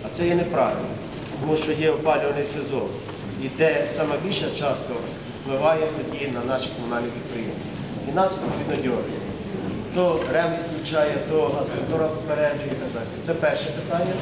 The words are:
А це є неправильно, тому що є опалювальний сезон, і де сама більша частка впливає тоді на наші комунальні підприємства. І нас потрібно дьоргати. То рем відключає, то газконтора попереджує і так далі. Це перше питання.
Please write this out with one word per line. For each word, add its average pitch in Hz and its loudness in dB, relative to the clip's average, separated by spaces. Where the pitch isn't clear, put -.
А 127 -6
це 170 2
є 175 6
неправильно, 123 2
тому 156 2
що 156 0
є 156 4
опалювальний 143 2
сезон, 131 -2
і - -2
де 151 4
сама 147 2
більша 196 0
частка - -2
впливає 151 4
тоді 135 -4
на 123 0
наші 131 0
комунальні 120 -2
підприємства. - -6
І - -2
нас 185 6
потрібно 139 -2
дьоргати. 117 0
То 175 4
рем 165 4
відключає, 151 0
то 156 4
газконтора 156 0
попереджує 147 0
і 131 -2
так 123 -4
далі. - -4
Це 165 2
перше 151 2
питання. 180 0